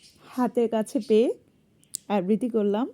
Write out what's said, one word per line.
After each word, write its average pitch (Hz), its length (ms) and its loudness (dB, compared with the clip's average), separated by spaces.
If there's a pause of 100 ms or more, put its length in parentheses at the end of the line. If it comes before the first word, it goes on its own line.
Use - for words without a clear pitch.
(240)
হাতের 240 440 0
কাছে 220 400 -2
পেয়ে 233 240 4 (760)
আবৃত্তি 202 400 0
করলাম। 220 460 -2